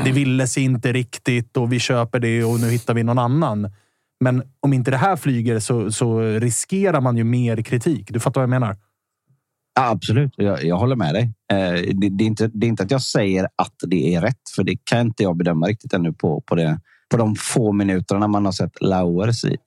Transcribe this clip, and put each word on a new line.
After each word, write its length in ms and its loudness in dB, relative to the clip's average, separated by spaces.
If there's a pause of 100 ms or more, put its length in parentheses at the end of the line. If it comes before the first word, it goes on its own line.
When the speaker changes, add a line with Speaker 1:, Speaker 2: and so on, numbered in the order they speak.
Speaker 1:
Det 60 2
ville 360 2
sig 160 -2
inte 300 0
riktigt 640 -2
och 160 0
vi 60 0
köper 400 0
det 240 0
och 160 0
nu 100 0
hittar 240 0
vi 100 2
någon 160 0
annan." 520 0 (480)
Men 240 2 (160)
om 140 2
inte 180 0
det 60 0
här 180 2
flyger 440 0
så, 320 -2
så 300 0
riskerar 800 0
man 160 2
ju 60 2
mer 380 0
kritik. 520 -2
Du 60 -2
fattar 220 0
vad 20 2
jag 60 0
menar? 280 0 (1000)
Speaker 2:
Ja, 140 2
absolut. 480 0
Jag, 260 0
jag 140 0
håller 180 2
med 180 -2
dig. 200 0 (180)
Eh, 440 0
det, 140 0
det 140 0
är 40 2
inte, 260 0
det 120 0
är 40 2
inte 140 -2
att 80 -4
jag 100 0
säger 420 0 (120)
att 180 -2 (140)
det 280 2
är 60 2
rätt, 340 -2
för 80 0
det 200 0
kan 240 0
inte 160 -2
jag 140 0
bedöma 300 0
riktigt 260 -4
ännu 200 0
på, 280 -2
på 140 -2
det, 240 0 (320)
på 60 2
de 180 2
få 360 0
minuterna 560 0
man 180 0
har 60 0
sett 300 -4
Lauers 640 0
i, 220 -2